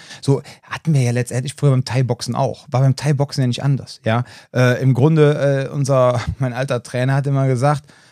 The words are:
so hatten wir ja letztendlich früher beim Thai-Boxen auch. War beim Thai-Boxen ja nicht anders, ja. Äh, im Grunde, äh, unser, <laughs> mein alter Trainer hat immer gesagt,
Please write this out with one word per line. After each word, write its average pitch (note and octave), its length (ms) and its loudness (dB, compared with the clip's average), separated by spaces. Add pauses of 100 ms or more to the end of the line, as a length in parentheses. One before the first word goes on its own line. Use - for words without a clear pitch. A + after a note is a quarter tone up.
(220)
so C3+ 180 0 (220)
hatten - 320 -4
wir C3+ 80 2
ja A#2+ 80 0
letztendlich B2 440 -4
früher C#3+ 180 2
beim B2+ 120 2
Thai-Boxen A#2+ 500 -4
auch. B2 360 -4
War B2 100 0
beim C3+ 160 4
Thai-Boxen C#3+ 460 -2
ja B2 60 0
nicht A#2+ 160 -4
anders, - 420 -4
ja. A#2 180 0 (300)
Äh, B2+ 260 2
im C3 140 2
Grunde, C#3+ 720 2
äh, - 60 -12
unser, B2+ 560 2
<laughs> - 80 -8
mein B2+ 160 -4
alter B2+ 280 -4
Trainer B2+ 340 -4
hat C#3 100 -2
immer C3+ 220 0
gesagt, C#3 360 0 (280)